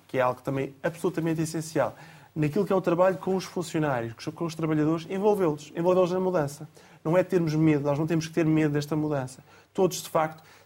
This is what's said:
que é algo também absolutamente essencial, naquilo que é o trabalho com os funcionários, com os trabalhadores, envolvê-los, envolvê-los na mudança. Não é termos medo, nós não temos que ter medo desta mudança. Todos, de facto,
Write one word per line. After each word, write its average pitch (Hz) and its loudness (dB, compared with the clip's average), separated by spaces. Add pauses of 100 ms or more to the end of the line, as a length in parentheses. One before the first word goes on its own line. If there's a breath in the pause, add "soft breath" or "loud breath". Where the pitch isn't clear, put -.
que 131 -4
é - 4
algo 127 2
também 135 -4
absolutamente 165 -2
essencial, 151 -2 (400 loud breath)
naquilo 151 0
que - -2
é 190 4
o 185 2
trabalho 180 2
com 190 -2
os 180 -4
funcionários, 143 -2 (200)
com 170 -6
os 160 -6
trabalhadores, 160 0
envolvê-los, 190 0
envolvê-los 180 4
na 185 -2
mudança. 156 -2 (360 loud breath)
Não 160 2
é 185 4
termos 170 0
medo, 156 4
nós 143 0
não 160 0
temos 160 0
que - -14
ter 170 2
medo 156 2
desta 147 -2
mudança. 151 -4 (320 soft breath)
Todos, 180 0
de - -12
facto, 160 -2 (240 loud breath)